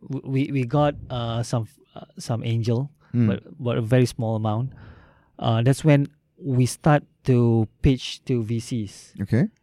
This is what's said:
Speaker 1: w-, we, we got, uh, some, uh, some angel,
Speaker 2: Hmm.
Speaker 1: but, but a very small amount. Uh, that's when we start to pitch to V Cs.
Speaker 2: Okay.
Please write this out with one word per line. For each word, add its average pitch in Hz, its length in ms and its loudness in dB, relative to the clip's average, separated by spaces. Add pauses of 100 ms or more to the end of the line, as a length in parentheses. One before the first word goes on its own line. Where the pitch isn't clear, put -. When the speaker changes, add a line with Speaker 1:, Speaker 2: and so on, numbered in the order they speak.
Speaker 1:
w-, - 220 -8
we, 135 220 -2
we 135 120 0
got, 147 320 0 (120)
uh, 117 340 -4
some, 117 240 -4 (300)
uh, - 80 -16 (140)
some 117 260 -6
angel, 117 460 -2 (220)
Speaker 2:
Hmm. 120 140 4
Speaker 1:
but, - 160 -2 (160)
but 120 200 -2
a - 20 0
very 123 240 4
small 113 320 -2
amount. 110 360 -2 (640)
Uh, 117 240 0
that's 135 200 2
when 143 260 4 (280)
we 127 300 0
start 147 360 2 (220)
to 117 420 2 (140)
pitch - 460 0
to 123 160 -2
V 113 180 -4
Cs. - 640 -10
Speaker 2:
Okay. 117 260 2 (140)